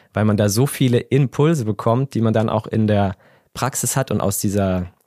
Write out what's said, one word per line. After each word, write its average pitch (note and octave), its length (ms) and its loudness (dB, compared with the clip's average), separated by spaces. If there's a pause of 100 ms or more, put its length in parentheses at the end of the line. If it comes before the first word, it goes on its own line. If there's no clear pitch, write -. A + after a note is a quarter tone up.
(140)
Weil G#2 120 0
man G#2 120 2
da G#2 120 2
so A#2 180 2
viele A#2+ 320 0
Impulse C#3+ 680 0
bekommt, A#2 480 0
die A2+ 80 -2
man A2+ 120 2
dann A2 160 0
auch - 180 -2
in A2 180 0
der G2+ 300 2 (400)
Praxis - 400 -4
hat C3+ 160 -2
und G#2+ 100 -2
aus G2+ 160 -2
dieser, F#2+ 540 -2 (160)